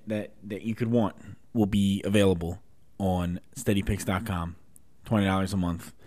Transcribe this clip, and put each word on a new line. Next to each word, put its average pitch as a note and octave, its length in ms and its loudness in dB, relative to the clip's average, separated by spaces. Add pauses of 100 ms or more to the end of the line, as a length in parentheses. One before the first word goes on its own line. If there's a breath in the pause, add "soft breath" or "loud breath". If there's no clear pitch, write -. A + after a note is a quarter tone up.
that, G#2 260 -6 (120)
that G2+ 180 -8
you A2 140 -4
could A2+ 160 -2
want A2+ 240 2 (360)
will A2 140 4
be G2 400 2
available F#2 560 2 (380)
on F2+ 400 0 (160)
steady G2 260 0
picks F#2+ 240 -4
dot F#2 180 0
com. F2 320 -4 (480)
Twenty G#2 220 2
dollars F#2+ 260 2
a G2+ 60 0
month. F2 360 -2 (120 soft breath)